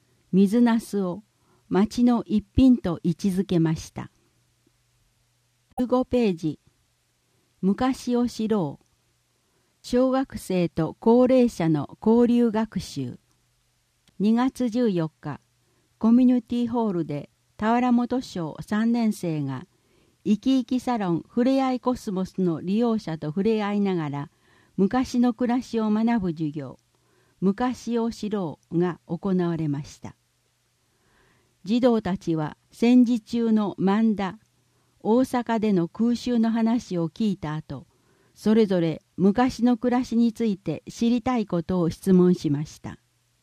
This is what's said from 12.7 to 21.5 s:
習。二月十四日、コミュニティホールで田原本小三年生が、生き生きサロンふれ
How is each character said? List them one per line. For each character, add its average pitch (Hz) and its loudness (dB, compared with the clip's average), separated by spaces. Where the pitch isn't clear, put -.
習。 131 -10
二 214 2
月 247 0
十 240 0
四 165 -2
日、 147 -12
コ 226 4
ミ 247 6
ュ 254 6
ニ 247 0
テ - -8
ィ 240 -2
ホ 233 -2
ー 202 -2
ル 170 -2
で 151 -10
田 220 0
原 247 2
本 240 0
小 165 -8
三 220 -2
年 233 0
生 160 -4
が、 135 -8
生 208 0
き 262 0
生 240 -2
き 254 -4
サ 240 -4
ロ 180 -2
ン 156 -4
ふ 240 -2
れ 269 2